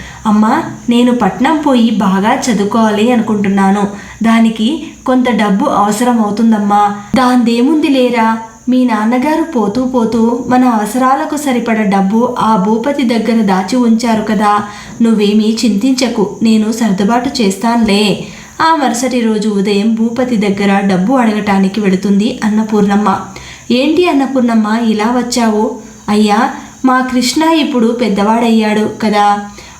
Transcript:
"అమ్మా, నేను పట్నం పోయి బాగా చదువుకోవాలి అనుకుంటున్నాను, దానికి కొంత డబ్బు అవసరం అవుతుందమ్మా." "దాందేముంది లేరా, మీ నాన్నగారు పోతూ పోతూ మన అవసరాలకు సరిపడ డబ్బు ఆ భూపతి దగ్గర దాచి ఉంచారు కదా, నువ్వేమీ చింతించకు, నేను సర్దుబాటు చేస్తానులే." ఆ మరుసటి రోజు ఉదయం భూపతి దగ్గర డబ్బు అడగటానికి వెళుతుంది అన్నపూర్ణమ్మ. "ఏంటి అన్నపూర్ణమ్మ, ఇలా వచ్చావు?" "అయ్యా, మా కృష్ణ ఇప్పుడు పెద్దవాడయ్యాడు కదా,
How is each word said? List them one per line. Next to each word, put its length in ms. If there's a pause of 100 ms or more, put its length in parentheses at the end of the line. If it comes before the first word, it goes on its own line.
(260)
"అమ్మా, 380 (260)
నేను 260
పట్నం 420
పోయి 320
బాగా 440
చదువుకోవాలి 800
అనుకుంటున్నాను, 760 (360)
దానికి 640 (180)
కొంత 260
డబ్బు 340
అవసరం 560
అవుతుందమ్మా." 760 (200)
"దాందేముంది 720
లేరా, 500 (320)
మీ 160
నాన్నగారు 580
పోతూ 420
పోతూ 640
మన 180
అవసరాలకు 720
సరిపడ 440
డబ్బు 580
ఆ 160
భూపతి 480
దగ్గర 380
దాచి 340
ఉంచారు 460
కదా, 420 (380)
నువ్వేమీ 640
చింతించకు, 800
నేను 280
సర్దుబాటు 720
చేస్తానులే." 840 (380)
ఆ 140
మరుసటి 460
రోజు 280
ఉదయం 440
భూపతి 440
దగ్గర 420
డబ్బు 340
అడగటానికి 640
వెళుతుంది 640
అన్నపూర్ణమ్మ. 760 (520)
"ఏంటి 380
అన్నపూర్ణమ్మ, 680 (100)
ఇలా 180
వచ్చావు?" 720 (300)
"అయ్యా, 400 (360)
మా 160
కృష్ణ 420
ఇప్పుడు 440
పెద్దవాడయ్యాడు 1000 (120)
కదా, 380 (400)